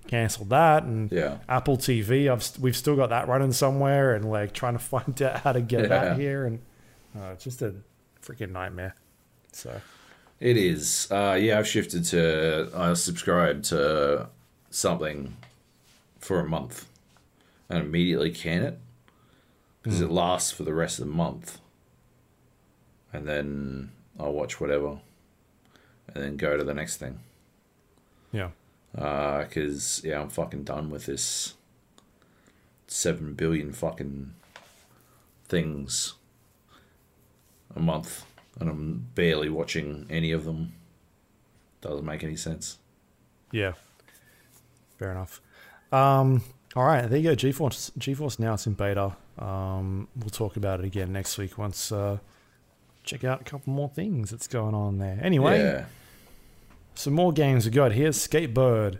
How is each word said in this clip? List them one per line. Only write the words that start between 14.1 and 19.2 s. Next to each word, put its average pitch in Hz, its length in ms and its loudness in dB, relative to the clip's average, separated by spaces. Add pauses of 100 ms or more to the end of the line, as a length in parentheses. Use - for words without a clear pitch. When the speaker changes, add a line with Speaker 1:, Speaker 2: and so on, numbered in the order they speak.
Speaker 2:
something 76 640 -2 (840)
for 92 200 0
a 80 80 0
month 73 400 -6 (840)
and 87 100 0
immediately 82 520 2
can 85 320 -2
it 151 160 -4 (1040)